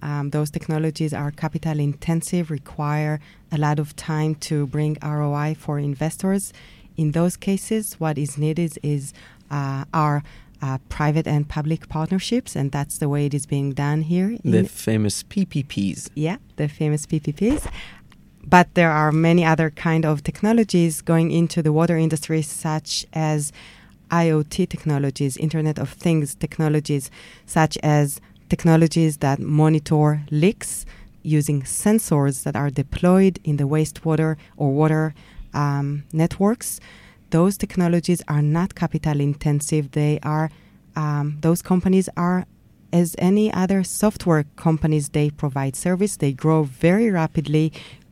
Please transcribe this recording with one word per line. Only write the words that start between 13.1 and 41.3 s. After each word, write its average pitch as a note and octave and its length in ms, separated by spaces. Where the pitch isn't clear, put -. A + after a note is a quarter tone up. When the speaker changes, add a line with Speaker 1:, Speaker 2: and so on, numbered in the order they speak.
Speaker 1:
it C#3 80
is C#3+ 120
being C#3 260
done D3 300
here F#3 420
Speaker 2:
The - 140
Speaker 1:
in F#3+ 80
Speaker 2:
famous - 560
P - 220
P D3 180
Ps. - 520
Speaker 1:
Yeah, E3 240
the D3 120
famous D3+ 380
P D#3 140
P D3+ 120
Ps. B3 340
But F3 300
there E3+ 160
are D3+ 220
many E3 320
other D#3+ 260
kind D#3+ 340
of D3+ 200
technologies F#3 760
going E3 280
into E3+ 320
the D#3 80
water E3 260
industry, D#3+ 460
such - 680
as D#3 400
I E3+ 200
O D#3 120
T F3+ 240
technologies, C#3+ 720
Internet D#3 420
of C#3 120
Things D#3 440
technologies, D3+ 760
such - 360
as D3 380
technologies D#3+ 720
that C#3 200
monitor D3+ 920
leaks - 560
using D3 400
sensors C#3+ 800
that D3 140
are C#3+ 140
deployed F3+ 760
in D3 140
the C#3 100
wastewater D#3 680
or C#3 160
water, D#3 420
um, C#3+ 480
networks. F#3+ 680
Those F3+ 280
technologies F3 680
are D3 120
not D#3+ 340
capital D3+ 460
intensive. C#3+ 720
They D3 320
are, D#3 280
um, D3 460